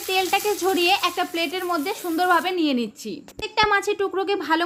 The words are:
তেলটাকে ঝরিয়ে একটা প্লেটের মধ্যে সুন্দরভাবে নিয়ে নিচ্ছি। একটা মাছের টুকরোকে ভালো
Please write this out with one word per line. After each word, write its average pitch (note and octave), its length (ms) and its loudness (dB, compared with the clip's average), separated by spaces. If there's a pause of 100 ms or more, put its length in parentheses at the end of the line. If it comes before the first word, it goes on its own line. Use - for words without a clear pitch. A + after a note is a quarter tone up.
তেলটাকে F#4+ 440 0 (100)
ঝরিয়ে F4+ 320 4 (140)
একটা F4+ 240 -2
প্লেটের E4+ 340 -2
মধ্যে F4 260 0 (100)
সুন্দরভাবে F4 500 2
নিয়ে D#4+ 220 0
নিচ্ছি। A3 380 -4 (360)
একটা G#4+ 240 0
মাছের G4+ 280 0
টুকরোকে F#4+ 360 -2
ভালো D#4+ 300 0